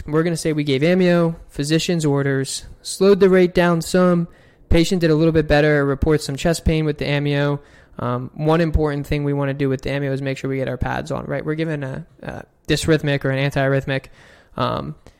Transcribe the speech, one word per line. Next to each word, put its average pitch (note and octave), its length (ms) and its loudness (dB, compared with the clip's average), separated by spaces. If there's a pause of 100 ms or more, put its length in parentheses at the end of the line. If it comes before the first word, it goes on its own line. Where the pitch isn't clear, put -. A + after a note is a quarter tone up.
We're D3+ 160 -2
gonna E3+ 160 -2
say D#3+ 160 -2
we D3 100 -2
gave C3+ 200 0
amio, F3 540 2 (120)
physician's D#3+ 560 -2
orders, C#3 640 -2 (160)
slowed F#3+ 360 2
the F#3+ 100 6
rate F3+ 260 4
down F3 260 2
some. F3+ 460 2 (420)
Patient E3+ 320 4
did E3 80 4
a D#3 60 4
little D#3+ 180 4
bit D#3 140 2
better, D3+ 360 4
reports C#3+ 420 0
some C#3 100 -6
chest E3 280 -2
pain D#3 220 2
with D3 140 -4
the - 60 -4
amio. C#3+ 540 0 (380)
Um, B2 380 -6
one D#3 260 2
important D3+ 460 0
thing D3 160 -2
we C#3+ 100 -2
wanna C#3 220 -2
do C#3+ 140 -2
with C3 120 -4
the - 80 -6
AMIO C#3 220 -4
is C3+ 100 -4
make C3+ 160 -6
sure C3+ 140 -6
we C3+ 60 -4
get C3 100 -4
our B2+ 100 -6
pads B2+ 320 -4
on, B2+ 160 -8
right? C#3+ 180 -6
We're D#3 120 -6
giving D#3+ 260 -6
a, C#3 240 -10 (160)
a - 220 -12 (240)
dysrhythmic D3 580 0
or C3+ 60 0
an C3+ 80 -2
antiarrhythmic. C3+ 640 -2 (500)
Um, C#3 380 -4 (260)